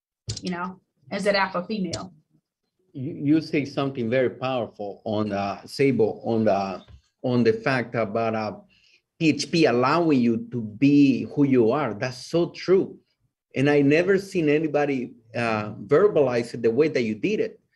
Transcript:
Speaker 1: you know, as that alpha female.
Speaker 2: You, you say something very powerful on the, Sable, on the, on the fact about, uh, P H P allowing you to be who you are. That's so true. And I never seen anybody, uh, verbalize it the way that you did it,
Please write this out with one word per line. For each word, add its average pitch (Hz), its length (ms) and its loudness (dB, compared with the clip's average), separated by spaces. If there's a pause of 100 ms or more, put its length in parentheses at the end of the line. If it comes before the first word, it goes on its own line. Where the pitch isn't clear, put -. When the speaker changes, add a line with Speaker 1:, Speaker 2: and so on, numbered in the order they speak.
(420)
Speaker 1:
you 180 100 -6
know, 180 280 -6 (320)
as 196 140 -4
that 202 100 2
alpha 190 320 -2
female. 185 460 -6 (800)
Speaker 2:
You, 135 200 -8
you 156 280 2
say 151 240 -4
something 135 440 -4
very 127 200 2
powerful 113 720 -6
on 107 260 -2
the, 98 360 -4
Sable, 117 600 0
on 113 200 0
the, 98 380 0 (380)
on 123 220 2
the 113 100 4
fact 123 400 -2
about, 113 420 -2
uh, 107 180 -4 (640)
P 165 100 4
H 143 220 -2
P 165 140 2
allowing 135 560 2
you 117 300 0
to 123 100 -6
be 123 760 4
who 147 80 2
you 123 280 4
are. 135 220 -2
That's 127 320 -8
so 165 260 -2
true. - 460 0 (580)
And 135 140 2
I 147 120 4
never 170 360 4
seen 175 320 -2
anybody, 147 640 0 (220)
uh, 110 380 -2
verbalize 131 800 2
it 120 100 -8
the 113 80 4
way 143 160 2
that 135 140 0
you 110 140 -2
did 175 240 -2
it, - 200 -4 (160)